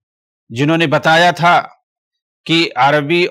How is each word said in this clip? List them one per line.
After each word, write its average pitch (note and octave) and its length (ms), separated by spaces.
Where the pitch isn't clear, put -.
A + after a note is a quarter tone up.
जिन्होंने D3+ 400
बताया E3 440
था E3 240
कि E3 220
अरबी D3 520